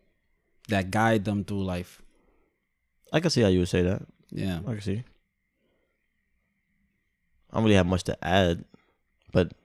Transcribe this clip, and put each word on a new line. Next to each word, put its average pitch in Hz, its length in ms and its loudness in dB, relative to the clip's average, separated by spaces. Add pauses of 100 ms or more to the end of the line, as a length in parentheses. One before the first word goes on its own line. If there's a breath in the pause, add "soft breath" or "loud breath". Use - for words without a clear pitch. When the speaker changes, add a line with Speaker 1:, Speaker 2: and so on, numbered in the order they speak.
(680)
Speaker 1:
that 95 220 -2
guide 110 360 2
them 101 180 -2
through 98 200 -6
life. 90 360 -8 (1120)
Speaker 2:
I 156 80 0
can 175 100 0
see 120 120 2
how 104 60 6
you 92 100 4
would 90 100 0
say 92 140 2
that. 92 200 -2 (280)
Speaker 1:
Yeah. 92 360 -6
Speaker 2:
I 123 60 -6
can 104 80 -10
see. 101 240 -6 (2500)
I - 60 -10
don't 113 80 0
really 107 120 6
have 92 100 6
much 90 180 0
to - 200 -8
add, 87 400 2 (680)
but 90 200 2 (120)